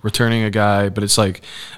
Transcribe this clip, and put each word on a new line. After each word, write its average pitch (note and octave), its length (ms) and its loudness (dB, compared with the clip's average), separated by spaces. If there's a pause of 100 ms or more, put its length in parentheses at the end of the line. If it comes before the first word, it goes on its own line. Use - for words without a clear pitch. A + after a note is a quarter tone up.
returning A2+ 420 0
a G#2+ 60 0
guy, G2+ 400 2
but G2+ 140 -4
it's G2+ 140 2
like F#2+ 220 0 (380)